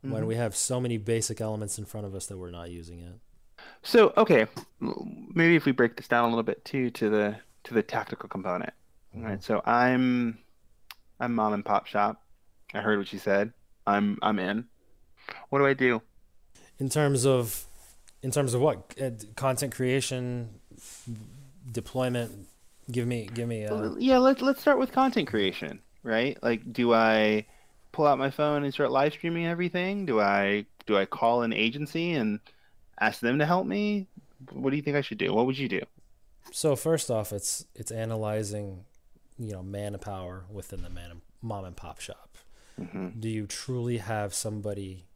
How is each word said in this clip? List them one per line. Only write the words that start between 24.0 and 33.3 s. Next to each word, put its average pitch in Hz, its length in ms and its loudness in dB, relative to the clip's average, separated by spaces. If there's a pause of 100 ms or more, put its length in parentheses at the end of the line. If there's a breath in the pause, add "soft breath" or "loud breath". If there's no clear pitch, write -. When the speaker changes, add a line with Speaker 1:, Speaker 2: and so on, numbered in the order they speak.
Speaker 2:
let's, 262 240 6
let's 269 200 2
start 285 160 4
with 262 140 0
content 254 360 2
creation, 95 520 -2 (240)
right? 117 400 0
Like, 117 280 0
do 120 220 4
I 110 540 6 (440 soft breath)
pull 156 140 2
out 139 140 6
my 135 100 2
phone 147 340 0
and 139 80 -2
start 139 200 0
live 139 220 2
streaming 170 340 -4
everything? 180 580 -2
Do 120 140 2
I, 101 480 4 (180)
do 107 100 2
I 98 100 6
call 120 360 2
an 113 120 0
agency 151 600 -2
and 107 260 0 (600 soft breath)
ask 107 220 0
them 123 180 2